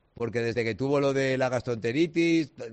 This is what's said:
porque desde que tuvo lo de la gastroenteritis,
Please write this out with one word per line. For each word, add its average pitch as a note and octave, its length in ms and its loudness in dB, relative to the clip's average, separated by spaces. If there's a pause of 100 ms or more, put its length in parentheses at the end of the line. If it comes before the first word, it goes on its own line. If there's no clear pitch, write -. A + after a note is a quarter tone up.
(140)
porque A#2 280 -4
desde A#2 240 -2
que A2+ 100 -2
tuvo C#3 240 0
lo C#3 140 2
de C3+ 240 0
la C3 100 2
gastroenteritis, C#3+ 1040 0 (220)